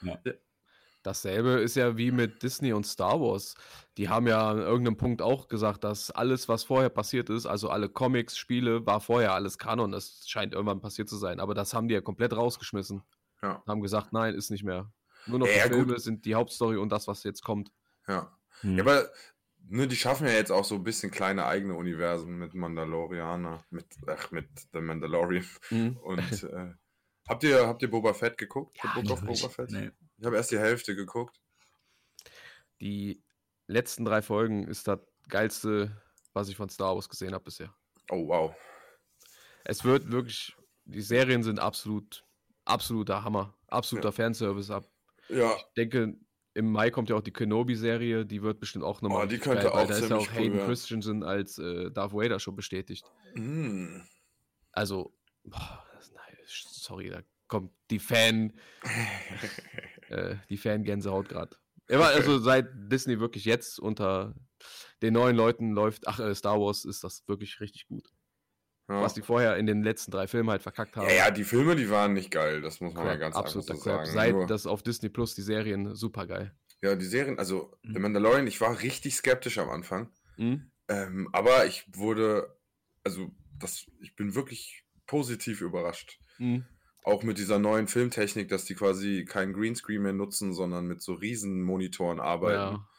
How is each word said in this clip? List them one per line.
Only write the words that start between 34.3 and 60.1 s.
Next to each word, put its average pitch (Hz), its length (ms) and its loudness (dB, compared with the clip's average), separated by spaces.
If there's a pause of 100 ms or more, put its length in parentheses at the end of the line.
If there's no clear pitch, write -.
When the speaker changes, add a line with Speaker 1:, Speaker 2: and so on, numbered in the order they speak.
Speaker 2:
ist - 200 -8
das 98 120 0 (300)
Geilste, 104 720 -2 (320)
was 98 160 -4
ich 95 80 -12
von 101 120 -8
Star 95 260 -2
Wars 92 120 -6
gesehen 95 260 -10
hab 95 120 -10
bisher. - 280 -16 (360)
Speaker 3:
Oh, 82 180 -4
wow. 80 260 0 (1120)
Speaker 2:
Es - 220 -6
wird 127 260 4
wirklich, 120 440 -4 (300)
die - 160 -10
Serien 120 420 4
sind 110 160 0
absolut, - 640 -4 (400)
absoluter 104 580 0
Hammer. 104 320 -2 (120)
Absoluter 113 420 -2
Speaker 3:
Ja. - 40 2
Speaker 2:
Fanservice 107 580 -2
ab. 98 180 -8 (400)
Speaker 3:
Ja. 117 260 4
Speaker 2:
Ich - 80 -8 (140)
denke, 117 400 0 (380)
im 110 160 2
Mai 107 180 4
kommt 117 200 0
ja 110 60 2
auch 107 60 2
die 101 100 -8
Kenobi-Serie, 113 920 0
die 104 160 -6
wird 107 180 -2
bestimmt - 240 -8
auch 98 180 -4
nochmal 104 220 0
Speaker 3:
Oh, - 40 2
die 117 80 -2
Speaker 2:
richtig 120 80 -6
Speaker 3:
könnte 120 220 4
Speaker 2:
geil, - 80 4
weil 104 100 6
Speaker 3:
auch 98 40 4
Speaker 2:
da 104 60 0
ist 107 80 2
ja 117 60 2
Speaker 3:
ziemlich 107 200 2
Speaker 2:
auch 107 60 -10
Speaker 3:
cool 113 60 -2
Speaker 2:
Hayden 104 180 2
Speaker 3:
werden. 98 100 0
Speaker 2:
Christensen 110 560 -2
als, 98 360 -4
äh, 87 320 -6
Darth 101 220 -4
Vader 104 260 0
schon 95 160 -8
bestätigt. 95 500 -10 (300)
Speaker 3:
Mm. 107 680 -6 (680)
Speaker 2:
Also, 98 440 -4 (280)
boah, - 500 -14
das, - 180 -20
nein, - 240 -20 (120)
sorry, - 640 -12
da 90 120 -12 (260)
kommt 92 240 -2 (200)
die 107 80 0
Fan, 113 540 4 (280)
Speaker 3:
<laughs> - 1300 -8
Speaker 2:
äh, 95 260 -4 (140)